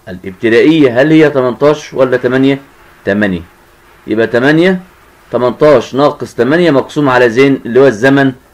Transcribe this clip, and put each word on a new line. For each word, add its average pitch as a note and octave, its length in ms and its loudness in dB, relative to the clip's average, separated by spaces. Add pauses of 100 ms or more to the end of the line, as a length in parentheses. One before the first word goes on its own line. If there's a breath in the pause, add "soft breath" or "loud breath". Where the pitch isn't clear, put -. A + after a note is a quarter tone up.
الابتدائية، A#2 960 0
هل D3+ 100 0
هي D#3 180 4
تمنتاش C3+ 640 -2
ولا B2+ 240 0
تمانية؟ C3 420 -2 (460)
تمانية. G2+ 360 -2 (640)
يبقى A2 200 -2
تمانية، D#3+ 540 0 (500)
تمنتاش B2 640 0
ناقص B2+ 400 -4
تمانية D#3 360 0
مقسوم C#3+ 380 -2
على B2 200 2
زين C3+ 360 0
اللي A#2+ 140 0
هو C#3 80 4
الزمن C3 460 0 (200)